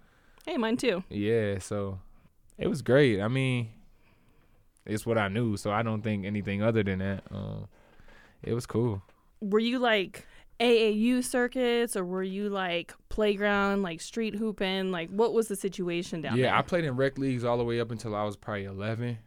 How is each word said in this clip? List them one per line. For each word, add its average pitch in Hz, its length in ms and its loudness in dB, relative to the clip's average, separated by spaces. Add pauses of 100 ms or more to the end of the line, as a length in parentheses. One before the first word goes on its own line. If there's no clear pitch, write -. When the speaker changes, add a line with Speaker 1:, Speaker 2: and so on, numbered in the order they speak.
(460)
Speaker 1:
Hey, 330 100 -4
mine 220 220 0
too. 190 320 0
Speaker 2:
yeah, 104 480 0
so 98 420 -4 (580)
it - 100 -2
was 151 140 -2
great. 120 380 6
I 104 80 0
mean, 127 400 0 (1160)
it's 107 200 -4
what 113 120 2
I 101 100 2
knew, 107 300 0
so 104 120 -4
I 107 120 0
don't 110 200 -2
think 104 220 -2
anything 101 380 -2
other 110 200 4
than 95 180 0
that. 95 300 -4
Um, 101 380 -8 (720)
it 117 120 -4
was 120 120 -4
cool. 110 360 -2 (380)
Speaker 1:
Were 208 180 2
you, 240 200 2
like, 220 480 0 (340)
A 226 280 6
A - 40 4
U 240 300 2
circuits, 240 720 0
or 185 80 -2
were 185 180 -4
you, 196 260 -4
like, 180 460 -4 (140)
playground, 202 720 2
like, 165 180 -6
street 214 360 -4
hooping? 190 560 -2
Like, 170 180 -4
what 214 220 2
was 226 160 4
the 202 80 -4
situation 175 680 -4
down 131 140 -2
Speaker 2:
Yeah, 127 100 4
Speaker 1:
there? 101 80 4
Speaker 2:
I 117 80 6
played 175 220 0
in 135 120 -2
rec 135 220 2
leagues 127 260 -2
all 120 140 2
the 120 60 0
way 117 160 0
up 113 100 -4
until 110 240 -6
I 104 80 -2
was 104 140 -2
probably 101 280 -6
eleven. 110 640 -4